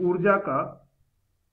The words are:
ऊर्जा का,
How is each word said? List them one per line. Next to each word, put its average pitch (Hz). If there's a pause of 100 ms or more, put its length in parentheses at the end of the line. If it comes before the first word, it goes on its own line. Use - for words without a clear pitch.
ऊर्जा 180
का, - (640)